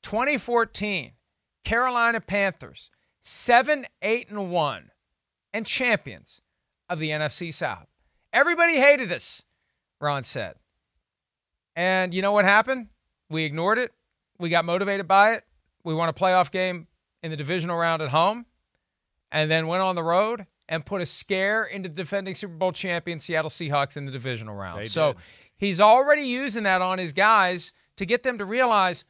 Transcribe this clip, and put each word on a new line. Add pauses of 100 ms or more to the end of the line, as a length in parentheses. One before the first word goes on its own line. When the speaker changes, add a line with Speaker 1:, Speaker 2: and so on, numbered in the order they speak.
Speaker 1:
Twenty
fourteen, (540)
Carolina
Panthers, (320)
seven, (160)
eight
and
one, (640)
and
champions (480)
of
the
N
F
C
South. (460)
Everybody
hated
us," (560)
Ron
said. (1200)
"And
you
know
what
happened? (420)
We
ignored
it. (460)
We
got
motivated
by
it. (400)
We
won
a
playoff
game (340)
in
the
divisional
round
at
home, (840)
and
then
went
on
the
road (220)
and
put
a
scare
into
the
defending
Super
Bowl
champion
Seattle
Seahawks
in
the
divisional
round."
Speaker 2:
They
Speaker 1:
So
Speaker 2:
did. (360)
Speaker 1:
he's
already
using
that
on
his
guys (240)
to
get
them
to
realize